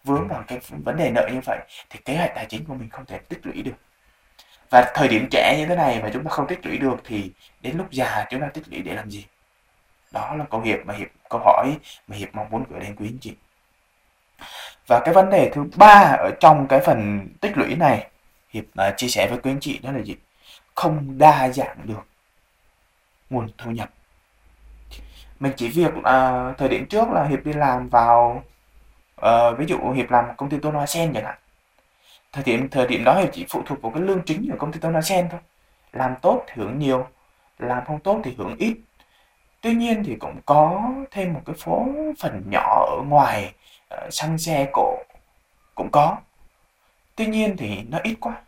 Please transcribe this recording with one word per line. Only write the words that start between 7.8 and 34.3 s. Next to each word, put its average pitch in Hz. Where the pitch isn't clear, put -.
già 123
chúng 131
ta 147
tích -
lũy -
để -
làm 110
gì? 101
Đó 135
là 147
câu 110
Hiệp 110
mà 101
Hiệp, -
câu 104
hỏi 147
mà 104
Hiệp 98
mong 107
muốn 113
gửi -
đến 104
quý 104
anh 127
chị. 110
Và 120
cái 165
vấn 190
đề 185
thứ 143
ba 202
ở -
trong 147
cái 135
phần 104
tích 208
lũy -
này, 143
Hiệp, 107
à, 98
chia 123
sẻ 101
với -
quý 135
anh 139
chị 143
đó 131
là 127
gì? 104
Không 143
đa 143
dạng 127
được 107
nguồn 117
thu 120
nhập. 113
Mình 135
chỉ 117
việc, 156
à, 127
thời 175
điểm -
trước 226
là 170
Hiệp 147
đi 151
làm 131
vào, 120
ờ, 117
ví 143
dụ 131
Hiệp 123
làm 120
công 139
ty 147
tôn 151
hoa 143
sen 165
chẳng 107
hạn. -
Thời 135
điểm, 131
thời 127
điểm 127
đó 143
Hiệp 190
chỉ -
phụ -
thuộc 135
vào 113
cái 160
lương 190
chính 262